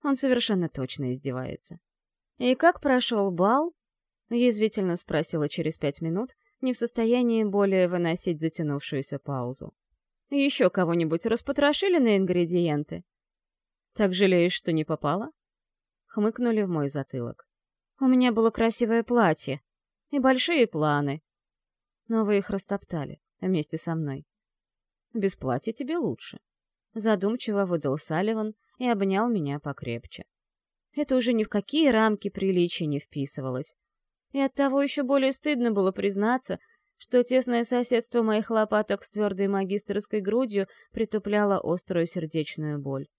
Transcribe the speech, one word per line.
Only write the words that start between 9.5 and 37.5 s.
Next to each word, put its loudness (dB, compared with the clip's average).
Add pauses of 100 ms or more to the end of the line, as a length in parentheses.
«Еще 2
кого-нибудь 0
распотрошили 2
на 6
ингредиенты?» 0 (920)
«Так 2
жалеешь, 4
что -4
не 2
попала?» -2 (760)
Хмыкнули 0
в -2
мой 0
затылок. -8 (520)
«У 2
меня 4
было 4
красивое 0
платье 2 (500)
и -2
большие 4
планы». 0 (840)
Но 2
вы 2
их -4
растоптали -6 (200)
вместе -2
со -4
мной. -6 (880)
«Без -2
платья -4
тебе -6
лучше», -6 (600)
задумчиво 0
выдал -2
Салливан -2 (240)
и -2
обнял 2
меня -2
покрепче. -10 (680)
Это 0
уже 2
ни 2
в -10
какие 0
рамки 2
приличия 0
не -2
вписывалось. -8 (580)
И -2
оттого 0
еще -2
более 2
стыдно -2
было 2
признаться, -2 (400)
что 2
тесное 2